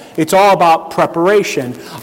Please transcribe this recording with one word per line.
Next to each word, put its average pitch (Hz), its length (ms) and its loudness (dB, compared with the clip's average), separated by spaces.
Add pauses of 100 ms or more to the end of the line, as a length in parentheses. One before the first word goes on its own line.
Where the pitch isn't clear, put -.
(180)
It's 160 160 -2
all 196 220 4
about 165 340 0
preparation. 165 880 -2 (240)